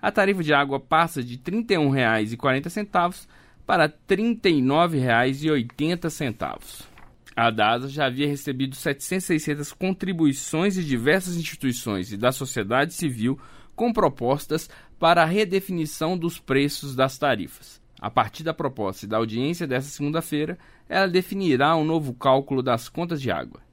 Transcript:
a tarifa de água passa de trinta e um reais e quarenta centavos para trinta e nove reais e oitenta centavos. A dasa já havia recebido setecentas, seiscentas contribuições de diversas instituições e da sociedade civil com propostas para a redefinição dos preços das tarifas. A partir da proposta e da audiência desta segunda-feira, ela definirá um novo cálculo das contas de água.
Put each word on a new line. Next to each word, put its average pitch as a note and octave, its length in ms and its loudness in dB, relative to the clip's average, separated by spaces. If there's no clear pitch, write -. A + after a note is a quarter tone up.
a G#3 120 0
tarifa F#3+ 320 2
de D3+ 100 4
água C#3 240 2
passa D#3+ 460 0
de B2 120 -10
trinta G#3+ 380 -2
e F3 40 4
um D3 120 4
reais A2+ 420 2
e A#2+ 40 -6
quarenta C#3 340 0
centavos F#3 560 -2
para E3+ 220 4
trinta G#3 600 0
e D3+ 140 4
nove D#3 340 4
reais B2+ 460 2
e D#3 80 2
oitenta D3+ 580 -2
centavos. - 880 -8
A A#2 140 4
dasa A2+ 380 2
já C#3 180 -2
havia C3 220 0
recebido C3+ 480 -4
setecentas, F3+ 480 -4
seiscentas D3 480 -2
contribuições F3 1000 0
de F#3 100 -2
diversas D#3 520 0
instituições A#2+ 760 -4
e G2+ 40 -10
da A#2+ 140 2
sociedade B2+ 640 -2
civil B2+ 460 -2
com A#3 180 0
propostas D3 800 -2
para E3+ 220 6
a D#3 40 4
redefinição F3+ 920 -2
dos E3 220 -4
preços C#3 560 0
das C3+ 240 0
tarifas. - 640 -4
A - 80 -6
partir A2+ 360 -2
da D#3+ 100 -2
proposta A2+ 500 -6
e G2+ 40 -12
da G#2+ 80 -2
audiência B2+ 500 -2
desta C3+ 240 -4
segunda-feira, D#3 680 -4
ela F#3+ 200 2
definirá E3+ 680 2
um D#3 100 2
novo D#3 300 -2
cálculo C3+ 480 2
das A#2+ 260 -2
contas E3+ 320 -6
de B2 120 -2
água. C2+ 280 -6